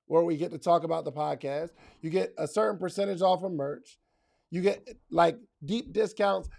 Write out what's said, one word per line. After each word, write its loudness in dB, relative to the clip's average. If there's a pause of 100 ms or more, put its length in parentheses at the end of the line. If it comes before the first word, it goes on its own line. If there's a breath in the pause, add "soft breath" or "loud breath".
where 4
we 0
get -4
to -8
talk 2
about -2
the -6
podcast, -4 (300 soft breath)
you -6
get 0
a -2
certain 0
percentage -2
off 4
of -4
merch, -8 (520)
you -4
get, -2 (140)
like, 4 (280)
deep -4
discounts 0 (100)